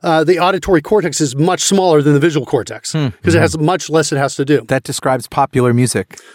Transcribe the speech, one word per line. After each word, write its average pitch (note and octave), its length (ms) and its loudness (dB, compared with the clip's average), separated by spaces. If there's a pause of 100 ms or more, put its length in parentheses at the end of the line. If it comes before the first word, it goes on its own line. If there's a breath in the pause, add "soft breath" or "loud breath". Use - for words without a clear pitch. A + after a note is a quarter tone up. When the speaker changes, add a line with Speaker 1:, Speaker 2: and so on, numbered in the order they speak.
Speaker 1:
uh, D#3+ 180 2
the E3+ 160 2
auditory F3+ 420 0
cortex F3 400 -2
is C3+ 140 -2
much E3+ 280 0
smaller F#3 380 2
than C#3+ 140 2
the C#3 60 4
visual D3 260 0
cortex - 460 -6
Speaker 2:
Hmm. D#3+ 60 -4
Speaker 1:
'cause D3+ 360 -2
it E3 40 4
Speaker 2:
Mm-hmm. - 20 4
Speaker 1:
has D#3+ 180 0
much D#3+ 320 -2
less D#3 220 0
it C#3+ 60 -2
has C3+ 180 -2
to C#3+ 80 -2
do. C3+ 240 2
Speaker 2:
That C3 160 -2
describes C3 420 -4
popular B2+ 480 0
music. A#2 420 -2 (180 loud breath)